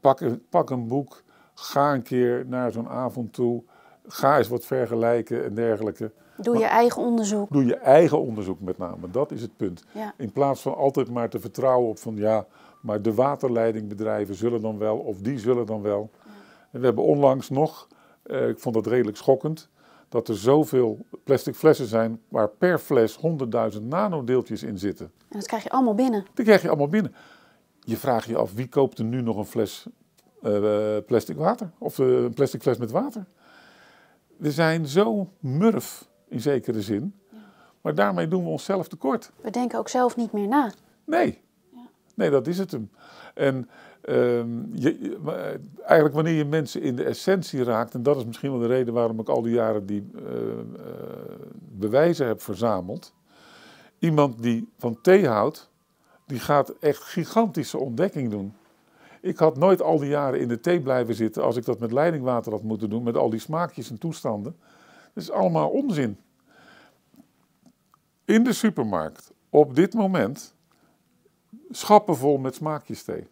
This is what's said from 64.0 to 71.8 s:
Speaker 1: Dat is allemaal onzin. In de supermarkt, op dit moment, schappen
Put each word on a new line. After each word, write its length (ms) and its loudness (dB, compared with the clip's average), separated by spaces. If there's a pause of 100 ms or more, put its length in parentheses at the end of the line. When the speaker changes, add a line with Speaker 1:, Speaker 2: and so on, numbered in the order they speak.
Speaker 1:
Dat 80 -10
is 80 -12
allemaal 380 0
onzin. 500 -2 (2000)
In 200 6
de 80 2
supermarkt, 800 -2 (180)
op 240 6
dit 200 4
moment, 600 -2 (1160)
schappen 460 4